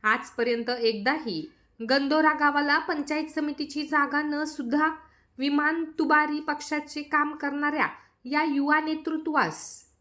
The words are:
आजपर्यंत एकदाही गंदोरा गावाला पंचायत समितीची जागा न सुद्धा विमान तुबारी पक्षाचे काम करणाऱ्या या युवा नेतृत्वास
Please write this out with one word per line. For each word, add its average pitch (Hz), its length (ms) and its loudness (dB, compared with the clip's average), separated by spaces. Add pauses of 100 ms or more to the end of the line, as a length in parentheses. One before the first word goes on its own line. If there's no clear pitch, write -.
आजपर्यंत 233 640 0
एकदाही 226 800 0 (400)
गंदोरा 285 440 4
गावाला 294 460 2
पंचायत 302 460 -4 (100)
समितीची 294 480 -4
जागा 294 380 0
न 302 220 -2
सुद्धा 294 440 0 (500)
विमान 294 460 2 (160)
तुबारी 302 400 4
पक्षाचे 302 640 -6
काम 294 340 0
करणाऱ्या 285 520 -2 (380)
या 294 180 0
युवा 294 360 2
नेतृत्वास 311 1040 -2 (180)